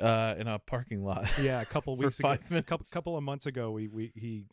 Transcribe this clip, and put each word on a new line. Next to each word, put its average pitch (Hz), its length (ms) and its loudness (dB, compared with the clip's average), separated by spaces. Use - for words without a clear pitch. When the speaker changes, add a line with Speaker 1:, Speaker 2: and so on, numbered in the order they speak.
Speaker 1:
Uh, 113 380 4
in 107 80 -4
a 107 140 -2
parking 120 420 -4
lot 98 320 0
<laughs> 143 80 4
Speaker 2:
Yeah, 131 180 2
a 110 40 -4
couple 139 320 -2
Speaker 1:
for 135 80 2
Speaker 2:
weeks 135 160 2
ago, 143 80 4
Speaker 1:
five - 200 0
minutes. 165 200 2
Speaker 2:
couple, - 200 -2
couple 170 280 -2
of 143 80 -2
months 139 220 -4
ago, 123 260 -2
we, 110 160 -2
we, 110 260 -6
he, 110 380 -6